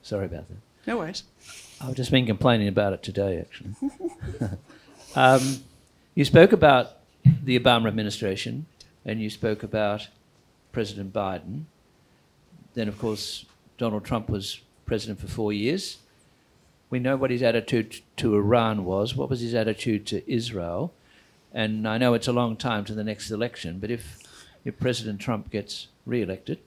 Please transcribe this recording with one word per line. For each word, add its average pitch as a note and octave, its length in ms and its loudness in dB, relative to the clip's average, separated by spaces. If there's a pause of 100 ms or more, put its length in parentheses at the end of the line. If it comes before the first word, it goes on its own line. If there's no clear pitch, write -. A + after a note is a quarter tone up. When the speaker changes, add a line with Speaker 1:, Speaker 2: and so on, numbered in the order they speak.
Speaker 1:
sorry G2 240 -6
about E2 240 -10
that. - 80 -16 (300)
Speaker 2:
No A#3 100 -4
worries. F3 240 -8 (580)
Speaker 1:
I've C3 140 -8
just C3 160 -4
been B2+ 160 4
complaining A2 420 4
about G2 260 2
it - 100 -8
today, G2 360 -2
actually. - 360 -12 (600)
<laughs> F#2 220 -6 (580)
Um, C3 480 4 (520)
you C#3+ 100 2
spoke E3+ 260 10
about D3 440 6 (480)
the B2+ 160 2
Obama A#2 280 4
administration, G#2+ 760 -4 (400)
and A2 160 -4
you G#2+ 80 -4
spoke G#2+ 320 -4
about G#2 460 -2 (640)
President G2+ 420 -6
Biden. G2+ 520 -6 (1120)
Then, A2+ 120 -4
of G2 100 -8
course, - 480 -6 (320)
Donald G#2+ 280 -4
Trump A2+ 240 -4
was G2+ 320 -6 (240)
president G#2+ 340 -4
for - 80 -10
four G#2+ 240 -4
years. B2+ 460 -2 (920)
We B2 80 -4
know C3 200 0
what C3 120 0
his B2 140 0
attitude A2+ 580 0 (160)
to A2 180 2
Iran G#2+ 500 4
was. G2 300 -2
What C3+ 140 -4
was B2 120 -2
his A#2 120 -4
attitude A2 540 0
to - 240 -6
Israel? A2+ 600 -4 (600)
And G#2+ 340 -2
I A2 100 0
know B2 160 4
it's A2+ 140 0
a B2 40 0
long A#2+ 240 0
time G#2+ 300 -2
to G#2+ 80 -10
the G#2+ 100 -6
next G#2 280 -8
election, G#2 480 -6
but G#2+ 120 -6
if, - 260 -8 (460)
if - 160 -10
President A#2 400 -4
Trump F#3 320 -6
gets - 360 -8 (180)
re-elected G#2+ 600 -4